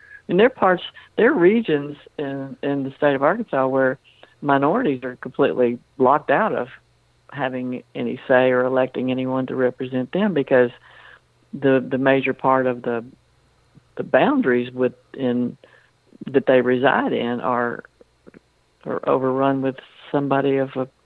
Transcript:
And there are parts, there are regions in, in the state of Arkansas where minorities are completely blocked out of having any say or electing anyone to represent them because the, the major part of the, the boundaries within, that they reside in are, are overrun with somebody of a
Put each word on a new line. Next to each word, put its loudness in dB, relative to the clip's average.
And 2
there 6
are 2
parts, 0
there 4
are 2
regions 2
in, -8
in -2
the -8
state 0
of -4
Arkansas 0
where 0
minorities 0
are -10
completely 0
blocked 4
out 0
of -6
having -6
any -6
say 4
or 2
electing -2
anyone -2
to -8
represent -4
them 0
because 2
the, 0
the -4
major 2
part 0
of -4
the, -6
the -6
boundaries 0
within, -4
that 0
they 4
reside 0
in -4
are, -4
are -8
overrun 0
with -4
somebody 0
of -4
a -4